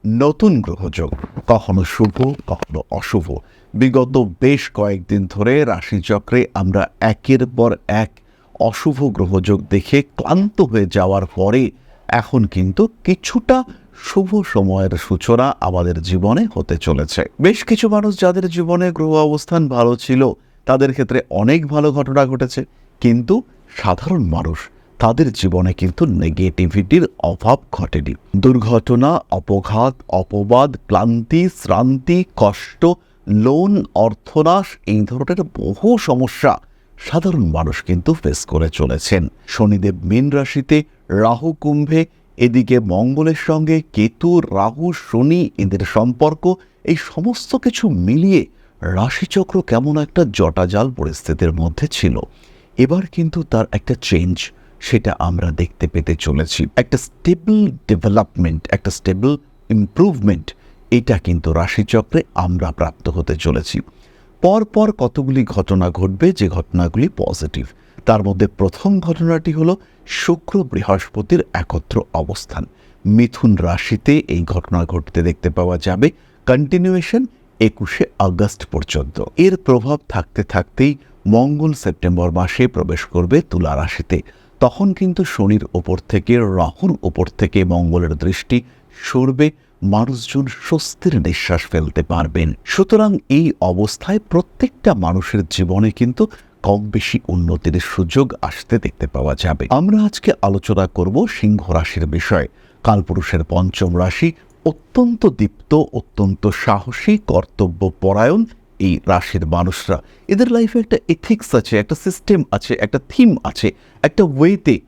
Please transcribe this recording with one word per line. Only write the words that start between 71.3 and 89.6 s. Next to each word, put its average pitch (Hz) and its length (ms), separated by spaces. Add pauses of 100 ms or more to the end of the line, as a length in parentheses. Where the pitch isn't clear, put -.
একত্র - 480 (120)
অবস্থান। - 520 (400)
মিথুন 113 500
রাশিতে 90 720
এই 85 160
ঘটনা 87 420
ঘটতে 85 380
দেখতে 85 260
পাওয়া 90 280
যাবে। 98 340 (360)
কন্টিনিউয়েশন 180 800 (340)
একুশে - 460 (140)
আগস্ট 95 460
পর্যন্ত। 71 580 (140)
এর 185 200
প্রভাব 131 420 (100)
থাকতে 104 340
থাকতেই 131 540 (300)
মঙ্গল 147 460
সেপ্টেম্বর 87 580
মাসে 90 360
প্রবেশ 80 380
করবে 90 360
তুলা 82 340
রাশিতে। 82 460 (380)
তখন 185 340
কিন্তু 185 300
শনির 104 500
ওপর 90 260 (100)
থেকে, 117 300
রাহুর 95 640
ওপর 90 240 (100)
থেকে 98 260
মঙ্গলের 87 520
দৃষ্টি 92 460 (420)
সরবে, 131 480 (320)